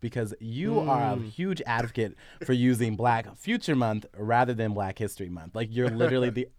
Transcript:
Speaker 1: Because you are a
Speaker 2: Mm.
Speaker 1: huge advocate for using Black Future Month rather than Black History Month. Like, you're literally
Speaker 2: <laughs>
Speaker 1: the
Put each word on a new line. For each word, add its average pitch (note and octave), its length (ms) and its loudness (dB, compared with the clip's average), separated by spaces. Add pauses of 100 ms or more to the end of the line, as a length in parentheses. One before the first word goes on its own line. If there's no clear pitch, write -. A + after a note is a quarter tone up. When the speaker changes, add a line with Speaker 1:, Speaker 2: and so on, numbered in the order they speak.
Speaker 1:
Because A2+ 400 -4
you C3+ 400 -2
are C#3 320 2
a - 40 0
Speaker 2:
Mm. A2+ 140 -6
Speaker 1:
huge F3+ 360 -4
advocate A#2 500 -2 (280)
for C3+ 80 2
using A#2+ 440 4
Black A#2 400 0
Future G3 400 0
Month A2 300 0 (120)
rather A#2 340 4
than A2 220 0
Black G2 240 -4
History G2 300 -6
Month. F2 260 -12
Like, A2+ 160 -4
you're B2 180 2
literally B2 420 2
Speaker 2:
<laughs> A#2 100 -4
Speaker 1:
the B2 80 -4 (100)